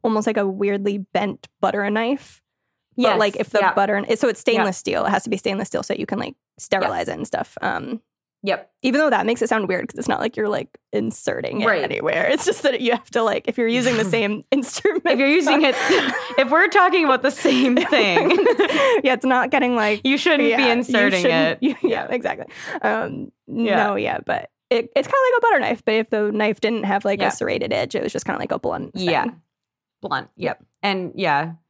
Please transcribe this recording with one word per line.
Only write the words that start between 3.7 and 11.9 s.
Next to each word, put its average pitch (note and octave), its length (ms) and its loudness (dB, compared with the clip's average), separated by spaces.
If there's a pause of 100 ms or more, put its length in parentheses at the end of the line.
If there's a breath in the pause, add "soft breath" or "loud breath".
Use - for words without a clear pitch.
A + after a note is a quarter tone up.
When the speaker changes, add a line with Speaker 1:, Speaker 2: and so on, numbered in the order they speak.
Speaker 1:
butter, G3+ 320 2 (100)
so C4+ 120 0
it's - 120 0
stainless G3+ 280 2 (100)
Speaker 2:
Yeah. - 20 -10 (200)
Speaker 1:
steel. - 60 -2
It G3 40 0
has G3 140 0
to A3+ 80 -10
be F#3+ 60 -2
stainless G3 300 -4
steel - 140 -4
so - 140 -4
you - 100 -6
can, G3+ 140 -6
like, - 160 -8 (240)
sterilize F#3 480 -2
it - 60 -6
and - 120 -8
stuff. - 360 -6
Um, - 400 -6 (440)
Speaker 2:
Yep. - 240 -4 (140)
Speaker 1:
even C4 160 0
though D#4 100 2
that G3+ 160 0
makes A#3 160 -2
it A#3 80 0
sound G#3+ 180 0
weird F#3 200 -4
'cause - 100 -14
it's B3 120 -6
not - 100 0
like - 180 -4
you're, G#3+ 120 -2
like, - 280 -6 (140)
inserting - 680 -6
it A3 40 -2
Speaker 2:
Right. G3 160 2
Speaker 1:
anywhere. D#3+ 480 -2